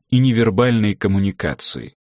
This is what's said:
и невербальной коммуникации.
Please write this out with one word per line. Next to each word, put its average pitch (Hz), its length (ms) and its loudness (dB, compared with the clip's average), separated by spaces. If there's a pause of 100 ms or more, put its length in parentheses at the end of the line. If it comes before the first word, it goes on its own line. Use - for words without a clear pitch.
и 127 100 2
невербальной 117 760 2
коммуникации. 95 1000 -4 (120)